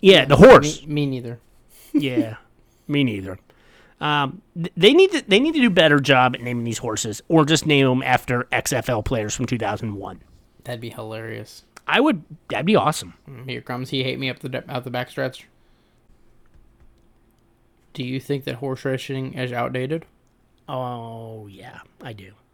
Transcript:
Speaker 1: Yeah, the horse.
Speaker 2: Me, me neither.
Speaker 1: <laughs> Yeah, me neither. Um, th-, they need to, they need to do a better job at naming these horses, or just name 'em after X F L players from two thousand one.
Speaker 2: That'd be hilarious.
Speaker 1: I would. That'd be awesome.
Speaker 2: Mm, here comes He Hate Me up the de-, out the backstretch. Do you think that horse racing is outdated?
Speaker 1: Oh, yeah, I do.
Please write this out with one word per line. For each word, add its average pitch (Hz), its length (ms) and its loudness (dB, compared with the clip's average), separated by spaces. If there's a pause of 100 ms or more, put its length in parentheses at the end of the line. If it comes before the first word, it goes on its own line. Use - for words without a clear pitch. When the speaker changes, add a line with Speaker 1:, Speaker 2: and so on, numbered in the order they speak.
Speaker 1:
Yeah, 185 240 8
the 143 100 4
horse. 156 500 8
Speaker 2:
Me, - 20 -16
me 147 200 -2
neither. 120 320 -8 (280)
Speaker 1:
<laughs> - 260 -20
Yeah, 127 420 -2 (520)
me 143 160 0
neither. 98 360 -4 (640)
Um, 147 400 -2 (140)
th-, 170 200 -8
they 196 180 6
need 370 200 6
to, 302 140 -4
they 196 120 4
need 311 140 0
to 302 80 2
do 247 60 6
a 233 40 4
better 160 280 4
job 127 360 4
at - 60 -12
naming 120 220 -6
these 117 160 -6
horses, 107 480 -8
or 160 180 4
just 156 200 0
name 139 220 4
'em 127 160 0
after 127 480 0
X 120 220 -4
F 127 160 -4
L 123 140 -2
players 107 320 -4
from 127 120 -4
two 123 120 -4
thousand 104 360 -6
one. 95 260 -14 (420)
Speaker 2:
That'd 120 180 -12
be 117 80 -12
hilarious. 113 760 -14 (220)
Speaker 1:
I 170 140 0
would. 254 240 0 (260)
That'd 127 160 -6
be 208 120 2
awesome. 117 360 -4 (160)
Speaker 2:
Mm, 127 200 -18
here 120 120 -10
comes 127 300 -10
He 131 120 -4
Hate 131 140 -6
Me 131 120 -6
up 123 100 -10
the 139 100 -12
de-, 127 220 -10
out 127 140 -10
the 127 60 -12
backstretch. 127 520 -8 (2500)
Do 135 100 -10
you 131 160 -8
think 139 260 -6
that 131 100 -10
horse 127 300 -8
racing 131 500 -6
is 127 160 -8
outdated? 127 540 -6 (640)
Speaker 1:
Oh, 113 800 -12
yeah, 101 320 -20 (220)
I 120 120 -16
do. 98 200 -20 (200)